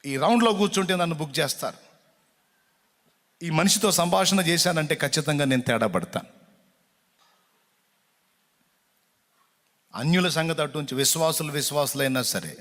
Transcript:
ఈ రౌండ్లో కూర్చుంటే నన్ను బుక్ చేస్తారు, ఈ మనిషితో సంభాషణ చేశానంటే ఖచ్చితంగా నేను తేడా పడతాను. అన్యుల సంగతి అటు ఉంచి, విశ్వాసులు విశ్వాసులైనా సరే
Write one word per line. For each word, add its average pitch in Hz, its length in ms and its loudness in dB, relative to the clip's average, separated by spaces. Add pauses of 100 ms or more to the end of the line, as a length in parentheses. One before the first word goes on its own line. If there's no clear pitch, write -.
ఈ 135 100 -6
రౌండ్లో 226 360 4
కూర్చుంటే 190 440 0
నన్ను 170 200 -2
బుక్ 147 220 -6
చేస్తారు, 143 380 -4 (1700)
ఈ 170 80 -6
మనిషితో 196 400 4
సంభాషణ 180 500 2
చేశానంటే 165 540 2
ఖచ్చితంగా 147 500 0
నేను 131 180 2
తేడా 113 240 0
పడతాను. 90 420 -4 (3750)
అన్యుల 170 340 0
సంగతి 160 340 -2
అటు 143 160 -6
ఉంచి, 135 160 -6
విశ్వాసులు 156 580 0
విశ్వాసులైనా 139 720 -2
సరే 85 380 -6